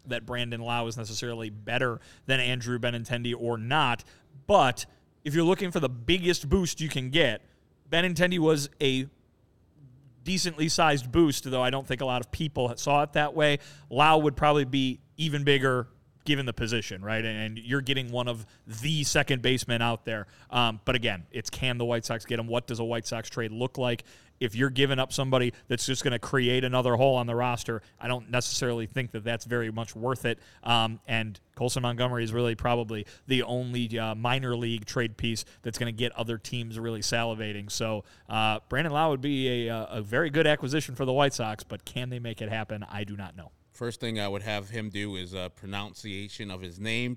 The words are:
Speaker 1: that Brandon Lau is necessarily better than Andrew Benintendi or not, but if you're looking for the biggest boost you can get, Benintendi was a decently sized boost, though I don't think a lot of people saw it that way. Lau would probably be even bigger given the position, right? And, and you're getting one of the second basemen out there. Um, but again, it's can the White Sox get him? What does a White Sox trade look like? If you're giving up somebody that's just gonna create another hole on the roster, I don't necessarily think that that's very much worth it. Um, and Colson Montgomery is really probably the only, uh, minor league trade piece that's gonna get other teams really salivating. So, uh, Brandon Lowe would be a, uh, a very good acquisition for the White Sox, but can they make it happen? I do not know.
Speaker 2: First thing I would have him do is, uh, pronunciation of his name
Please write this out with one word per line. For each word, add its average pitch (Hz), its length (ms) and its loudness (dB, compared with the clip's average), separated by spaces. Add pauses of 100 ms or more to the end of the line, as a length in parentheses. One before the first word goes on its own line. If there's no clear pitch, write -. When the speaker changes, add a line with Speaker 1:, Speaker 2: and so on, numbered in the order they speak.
Speaker 1:
that 120 200 -6
Brandon 120 340 -4
Lau 117 280 -2
is 117 100 -6
necessarily 113 520 -6
better 110 520 -4 (240)
than 131 160 2
Andrew 123 360 -2
Benintendi 120 600 -2
or 117 180 -2
not, 123 460 0 (440)
but 151 380 6 (380)
if 147 100 -4
you're 165 120 4
looking 185 260 2
for 175 80 0
the 143 80 2
biggest 160 640 2
boost 180 320 4
you 156 80 -2
can 127 200 -2
get, 135 320 4 (480)
Benintendi 175 480 2
was 156 320 4 (120)
a 131 260 2 (1160)
decently 165 420 0
sized 147 420 4
boost, 147 400 4
though 127 120 2
I 127 80 4
don't 135 180 -2
think 123 140 -2
a 139 40 0
lot 127 140 0
of 120 140 -6
people 139 420 -2
saw 143 280 4
it 151 100 -4
that 147 200 2
way. 147 260 4 (300)
Lau 151 280 8
would 151 180 4
probably 147 300 4
be 131 340 0 (160)
even 147 300 -2
bigger 131 420 4 (380)
given 139 200 2
the 120 80 -2
position, 107 500 -4
right? 110 200 -2
And, 110 340 -4
and - 20 -
you're 123 220 -2
getting 131 300 -2
one 123 160 -2
of 113 180 -6 (360)
the 151 220 0
second 135 380 2
basemen 123 400 0
out 117 240 0
there. 107 220 -6 (220)
Um, 117 360 0
but 127 100 2
again, 110 360 -2
it's - 180 -8
can 127 280 -4
the 120 80 0
White 117 200 -2
Sox 113 200 -6
get 117 140 -4
him? 117 80 -6
What 117 200 -2
does 117 120 -6
a 117 40 -2
White 117 220 -4
Sox 113 240 -6
trade 113 220 -4
look 120 260 -4
like? 123 260 0 (360)
If 113 160 -2
you're 135 160 2
giving 135 280 2
up 131 140 -2
somebody 131 400 2 (160)
that's 123 160 0
just 131 180 -2
gonna 123 160 0
create 127 460 2
another 123 300 2
hole 131 200 6
on 120 120 0
the 117 80 -2
roster, 120 460 -2 (180)
I 117 100 -8
don't 120 200 -4
necessarily 120 580 0
think 123 240 -4
that 110 120 -8
that's 117 220 -4
very 117 260 -2
much 110 240 -6
worth 120 300 -4
it. 117 140 0 (240)
Um, 113 440 2
and 110 320 -4 (160)
Colson 123 280 -2
Montgomery 120 420 0
is 110 80 -4
really 117 220 2
probably 113 500 -2 (220)
the 131 160 4
only, 123 540 -2
uh, 113 180 -2
minor 120 420 0
league 117 280 -2
trade 113 300 -2
piece 113 300 -4 (160)
that's 117 160 -6
gonna 117 160 -2
get 117 200 -2
other 117 240 -4
teams 113 400 -8
really 113 240 -6
salivating. 107 720 -2
So, 110 320 -4 (240)
uh, 110 400 2
Brandon 151 240 0
Lowe 151 200 4
would 135 100 0
be 127 460 0
a, 113 100 -2
uh, 110 80 -4 (120)
a 110 40 -4
very 120 280 0
good 156 180 4
acquisition 143 480 0
for 139 100 -2
the 127 80 0
White 139 200 4
Sox, 110 300 -6
but - 220 -14
can 123 240 -8
they 123 100 -8
make 117 220 -10
it 110 80 -6
happen? 107 400 -6
I 104 160 -6
do 104 100 -10
not 92 220 -12
know. 85 140 -18 (200)
Speaker 2:
First 117 280 -8
thing 113 200 -2
I 101 80 0
would 101 160 -4
have 104 260 -4
him 107 220 -6
do 101 240 -6
is, 90 180 -8
uh, 92 160 -6
pronunciation 101 1000 -10
of 92 100 -10
his 90 180 -12
name 117 380 -2